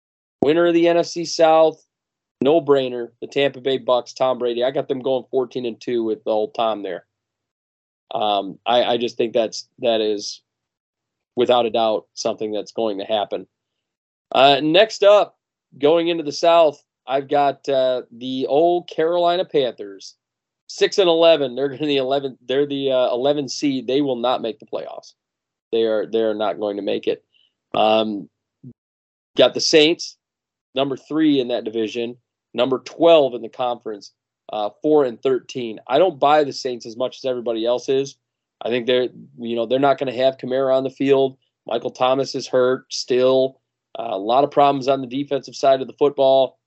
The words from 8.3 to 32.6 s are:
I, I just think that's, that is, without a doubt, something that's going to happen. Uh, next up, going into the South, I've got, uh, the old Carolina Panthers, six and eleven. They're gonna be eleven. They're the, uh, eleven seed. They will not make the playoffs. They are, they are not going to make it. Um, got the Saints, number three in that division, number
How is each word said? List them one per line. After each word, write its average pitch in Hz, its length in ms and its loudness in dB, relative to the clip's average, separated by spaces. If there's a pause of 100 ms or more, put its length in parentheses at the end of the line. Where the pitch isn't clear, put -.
I, 120 180 2
I 120 140 0
just 117 200 -6
think 117 160 -4
that's, 113 360 -4 (100)
that 117 220 0
is, 107 400 -6 (960)
without 120 320 2
a - 20 -4
doubt, 110 460 -2
something 107 360 -6
that's 101 200 -8
going 110 260 -4
to 98 80 -8
happen. 101 400 -4 (880)
Uh, 139 320 6
next 185 400 2
up, 202 340 4 (400)
going 165 300 2
into 170 160 -4
the 143 80 -6
South, 165 520 4 (220)
I've 139 220 -4
got, 139 420 0
uh, 131 420 0
the 131 360 -6
old 170 420 2
Carolina 175 560 0
Panthers, 104 720 -6 (520)
six - 300 -2
and 196 100 4
eleven. 165 480 4
They're 139 140 -2
gonna 131 120 -10
be 143 160 -2
eleven. 135 460 -2
They're 131 220 0
the, 139 260 -4
uh, 127 220 2
eleven 139 340 0
seed. 131 380 -4
They 131 160 0
will 135 140 -2
not 120 260 -2
make 110 180 -8
the 107 60 -20
playoffs. - 480 -12 (580)
They 113 120 2
are, 110 240 0
they 113 140 0
are 110 120 0
not 104 260 -4
going 104 180 -4
to 101 60 -6
make 107 220 -4
it. - 180 -4 (520)
Um, 110 520 0 (1120)
got 127 160 4
the 117 80 -4
Saints, 160 560 2 (560)
number 135 240 -4
three 147 420 0
in 123 100 -2
that 120 140 -4
division, 117 540 -6 (380)
number 127 240 0